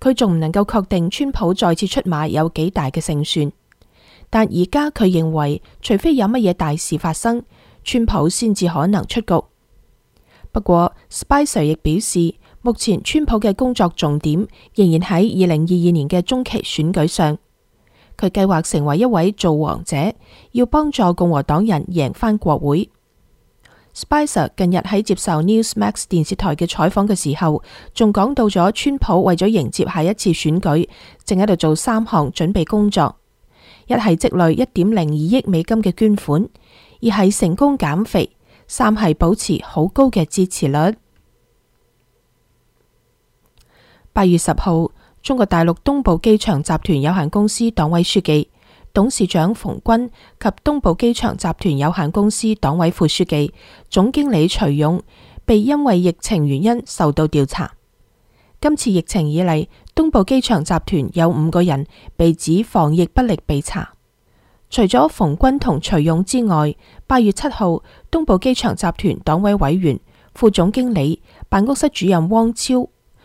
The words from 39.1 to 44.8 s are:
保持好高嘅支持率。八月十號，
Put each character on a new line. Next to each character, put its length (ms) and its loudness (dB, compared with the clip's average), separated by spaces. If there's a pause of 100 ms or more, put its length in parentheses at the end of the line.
保 200 2
持 300 -4
好 240 -2
高 200 4
嘅 160 0
支 220 0
持 220 -4
率。 260 2 (3250)
八 120 2
月 140 4
十 180 0
號， 360 0 (300)